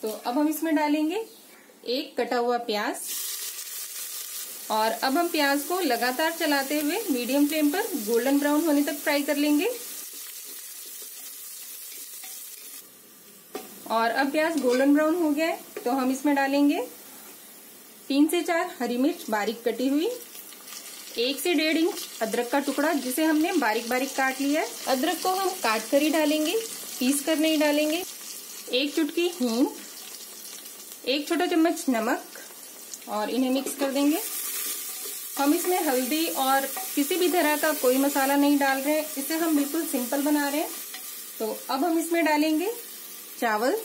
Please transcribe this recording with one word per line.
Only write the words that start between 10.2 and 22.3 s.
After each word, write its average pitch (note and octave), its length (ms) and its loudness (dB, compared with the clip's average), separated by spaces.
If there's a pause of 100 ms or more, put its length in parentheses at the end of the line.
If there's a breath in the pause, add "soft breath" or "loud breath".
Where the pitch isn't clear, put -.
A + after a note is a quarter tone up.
और A3+ 200 4
अब C4+ 200 2
प्याज D#4 300 2
गोल्डन B3+ 320 6
ब्राउन D#4 220 6
हो D#4+ 160 2
गया D#4+ 160 2
है - 120 -2 (240)
तो A#3+ 80 0
हम C4 200 2
इसमें C#4+ 240 2
डालेंगे C#4+ 440 4 (1300)
तीन C#4+ 180 6
से F4 160 0
चार F4 360 0
हरी A#3+ 180 -2
मिर्च D4+ 320 0
बारीक G#3+ 340 -2
कटी A#3+ 240 0
हुई, D4+ 220 2 (1080)
एक C4 200 0
से F4 140 0
डेढ़ D#4 240 2
इंच F4 300 0 (140)
अदरक A#3+ 300 -2